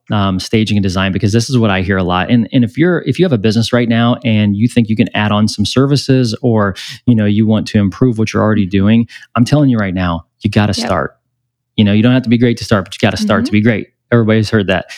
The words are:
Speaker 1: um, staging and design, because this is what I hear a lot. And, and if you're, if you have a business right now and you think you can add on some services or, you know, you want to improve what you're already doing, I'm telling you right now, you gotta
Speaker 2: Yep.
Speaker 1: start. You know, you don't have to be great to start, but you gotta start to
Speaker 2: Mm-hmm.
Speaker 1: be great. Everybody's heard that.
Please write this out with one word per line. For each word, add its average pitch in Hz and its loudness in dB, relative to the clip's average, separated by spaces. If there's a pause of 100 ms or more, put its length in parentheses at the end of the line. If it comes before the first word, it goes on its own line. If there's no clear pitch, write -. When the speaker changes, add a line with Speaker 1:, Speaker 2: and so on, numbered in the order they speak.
(100)
Speaker 1:
um, 98 0
staging 107 -2
and 101 2
design, 95 -2
because 95 0
this 113 0
is 131 -2
what 113 2
I 95 0
hear 95 0
a 92 0
lot. 90 -2
And, 117 0
and 120 2
if 107 -6
you're, 170 0
if 135 -2
you 175 2
have 180 0
a 120 2
business 107 0
right 120 0
now 117 2
and 107 2
you 110 2
think 117 2
you 110 -2
can 113 0
add 104 -2
on 107 2
some - -4
services 131 0
or, 107 0 (320)
you 123 4
know, 107 2
you 104 2
want 107 0
to 110 -4
improve 104 -2
what 110 -2
you're 107 -2
already 104 0
doing, 101 2 (280)
I'm 117 2
telling 139 2
you 117 0
right 98 -4
now, 87 -4 (140)
you 107 -4
gotta 104 0
Speaker 2:
Yep. 113 -4
Speaker 1:
start. 85 -4 (580)
You 110 4
know, 101 2
you 104 4
don't 123 4
have 127 2
to 120 -4
be 117 2
great 120 2
to - -12
start, 98 0
but - -16
you - -16
gotta 101 -2
start 117 0
to - -4
Speaker 2:
Mm-hmm. - -2
Speaker 1:
be 107 2
great. 107 0 (220)
Everybody's 110 2
heard 101 0
that. 90 -2 (120)